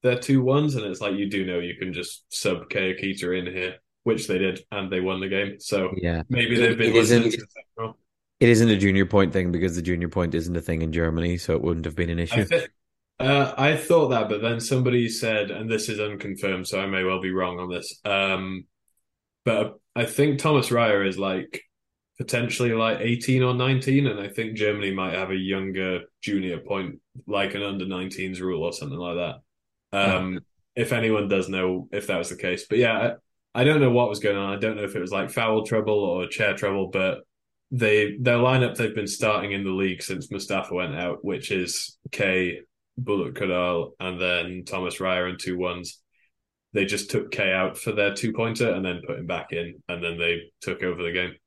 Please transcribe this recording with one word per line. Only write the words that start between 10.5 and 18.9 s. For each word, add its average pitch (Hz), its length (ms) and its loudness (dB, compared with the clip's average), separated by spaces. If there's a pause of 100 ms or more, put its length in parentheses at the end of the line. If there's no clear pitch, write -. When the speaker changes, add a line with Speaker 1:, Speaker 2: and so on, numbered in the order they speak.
Speaker 2:
a 82 40 0
thing 80 220 -2
in 80 100 -2
Germany, 82 460 0
so - 160 0
it - 80 0
wouldn't 82 240 0
have 78 100 -6
been 85 140 -2
an 85 80 -2
Speaker 1:
I 87 40 0
Speaker 2:
issue. 92 220 0
Speaker 1:
thi-, 165 220 0 (520)
uh, 135 380 2
I 143 200 4
thought 160 320 4
that, 113 200 2
but 107 140 -2
then 113 180 0
somebody 123 480 2
said, 107 420 -2
and 110 200 -6
this 110 180 0
is 104 120 -4
unconfirmed, 95 680 -4
so 101 120 -2
I 98 60 -2
may 95 160 0
well 92 200 0
be 92 80 -2
wrong 90 300 -2
on 90 100 -6
this, 87 340 -8
um, 95 600 -2 (800)